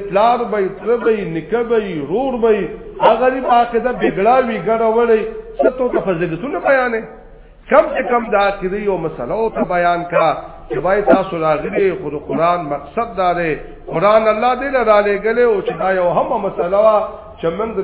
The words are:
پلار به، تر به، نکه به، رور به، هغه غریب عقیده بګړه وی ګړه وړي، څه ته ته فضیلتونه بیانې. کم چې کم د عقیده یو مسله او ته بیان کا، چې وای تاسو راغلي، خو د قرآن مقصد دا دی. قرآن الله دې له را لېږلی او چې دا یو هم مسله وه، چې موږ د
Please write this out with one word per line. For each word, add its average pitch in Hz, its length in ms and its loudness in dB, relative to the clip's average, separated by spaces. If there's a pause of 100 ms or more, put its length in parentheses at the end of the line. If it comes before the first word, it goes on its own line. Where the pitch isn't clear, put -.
پلار 226 280 4 (140)
به، 202 180 0 (100)
تر 233 180 0
به، 220 280 0 (100)
نکه 208 280 -2
به، 233 160 2 (300)
رور 247 320 -2
به، 214 280 2 (320)
هغه 226 200 6
غریب 262 240 0
عقیده 240 460 2
بګړه 202 440 2 (120)
وی 220 200 -4
ګړه 226 280 2
وړي، 226 260 4 (380)
څه - 180 4
ته 254 160 -2
ته - 140 0
فضیلتونه 175 520 -4
بیانې. 254 420 0 (680)
کم 302 160 6 (100)
چې 269 140 0
کم 240 220 2
د 208 40 2
عقیده 196 420 0
یو 202 200 -2
مسله 147 360 -6
او 220 160 -2
ته - 140 -4
بیان 175 480 0
کا، 165 160 2 (420)
چې 156 80 -4
وای 190 240 0
تاسو 185 380 2
راغلي، 160 600 0
خو 147 100 -8
د 147 80 -6 (100)
قرآن 170 320 0 (140)
مقصد 196 440 -6
دا 180 160 2
دی. 170 180 0 (360)
قرآن 214 400 4
الله 220 280 2
دې 277 180 -4
له 254 100 2
را 208 180 6
لېږلی 208 440 0
او 208 160 2
چې - 180 -4
دا 185 120 0
یو 180 260 2
هم 262 240 0
مسله 185 360 -2
وه، 208 300 2 (340)
چې 170 40 -6
موږ 190 320 -2
د - 60 -2